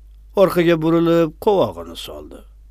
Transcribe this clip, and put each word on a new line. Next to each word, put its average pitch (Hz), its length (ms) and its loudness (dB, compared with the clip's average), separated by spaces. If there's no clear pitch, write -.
Orqaga 170 400 2
burilib, 165 520 2
qovog'ini 92 560 -2
soldi. 78 440 -16